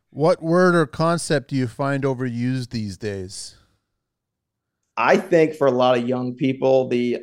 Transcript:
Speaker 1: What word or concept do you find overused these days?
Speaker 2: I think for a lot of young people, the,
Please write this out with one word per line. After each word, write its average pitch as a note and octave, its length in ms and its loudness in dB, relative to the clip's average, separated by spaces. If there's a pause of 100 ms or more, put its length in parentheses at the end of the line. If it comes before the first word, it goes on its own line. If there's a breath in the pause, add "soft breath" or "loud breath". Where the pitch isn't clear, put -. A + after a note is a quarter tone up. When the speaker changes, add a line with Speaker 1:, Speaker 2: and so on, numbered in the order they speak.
Speaker 1:
What D#3+ 340 0
word F3 320 4
or E3 120 4
concept D#3+ 640 -2
do C#3+ 40 -4
you C3 120 0
find C#3 360 -4
overused B2+ 680 -4
these G#2 260 -6
days? G2 580 -10 (1400)
Speaker 2:
I B2+ 200 4
think D#3+ 380 2
for C#3 120 2
a C3 40 4
lot B2+ 260 2
of A#2+ 100 -2
young B2 280 -4
people, C3 540 0
the, A#2+ 340 -2